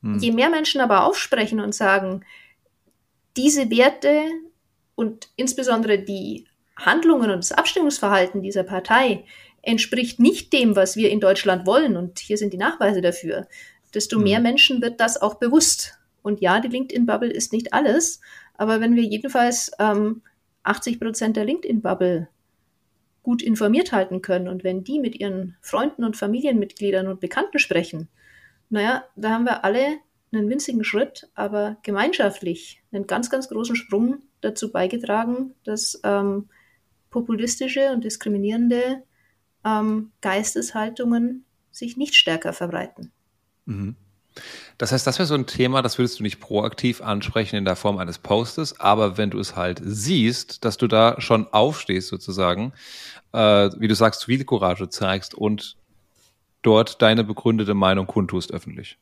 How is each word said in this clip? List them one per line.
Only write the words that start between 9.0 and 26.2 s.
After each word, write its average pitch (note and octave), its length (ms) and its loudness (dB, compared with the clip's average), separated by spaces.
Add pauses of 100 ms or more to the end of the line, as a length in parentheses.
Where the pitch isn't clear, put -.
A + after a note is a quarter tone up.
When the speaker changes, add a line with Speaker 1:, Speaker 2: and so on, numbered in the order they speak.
Speaker 2:
entspricht A#3 580 -2
nicht D#4+ 340 4
dem, A#3+ 220 4
was F#3+ 200 4
wir G#3+ 140 4
in G#3 100 0
Deutschland F#3+ 460 2
wollen, A3+ 320 4
und F3 220 -8
hier - 180 -4
sind G#3 160 -2
die F3+ 40 -8
Nachweise G#3 440 0
dafür, F3 460 -2 (460)
desto G#3+ 260 -2
mehr G#3 200 4
Speaker 1:
Mhm. A#3+ 40 4
Speaker 2:
Menschen B3 380 4
wird A#3 200 -2
das A#3 200 2
auch G#3 140 0
bewusst. - 600 2 (240)
Und G#3 200 -2
ja, F#3 180 4
die B3 80 -4
LinkedIn-Bubble A#3+ 640 0
ist - 200 -4
nicht A#3 220 -4
alles, D4 480 2 (340)
aber A3 240 0
wenn A#3 160 4
wir A#3 80 4
jedenfalls, A#3+ 760 0
ähm, G#3+ 420 0 (420)
achtzig A#3 360 -4
Prozent A3+ 360 -2
der G#3+ 100 -2
LinkedIn-Bubble F#3 840 -2 (960)
gut A#3+ 180 0
informiert A3 500 2
halten F#3 300 -2
können F3+ 260 -2
und F#3 160 -8
wenn F#3 200 -4
die C4+ 160 -4
mit A#3 200 -4
ihren F#3+ 420 -8
Freunden A#3+ 420 -4
und A3 120 -2
Familienmitgliedern G#3 920 -2